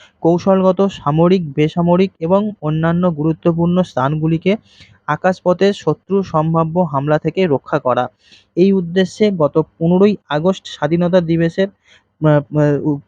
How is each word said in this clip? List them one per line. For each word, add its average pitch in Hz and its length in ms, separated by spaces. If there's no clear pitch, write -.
কৌশলগত, 185 640
সামরিক, 165 680
বেসামরিক 175 640
এবং 196 320
অন্যান্য 160 500
গুরুত্বপূর্ণ 170 720
স্থানগুলিকে 156 680
আকাশপথে 180 640
শত্রুর 190 500
সম্ভাব্য 160 560
হামলা 147 380
থেকে 160 280
রক্ষা 147 340
করা। 123 260
এই 196 180
উদ্দেশ্যে 190 580
গত 156 240
পনেরোই 185 420
আগস্ট 160 380
স্বাধীনতা 175 540
দিবসের, 165 460
আহ, - 600
আহ, 147 560
উ-, 143 240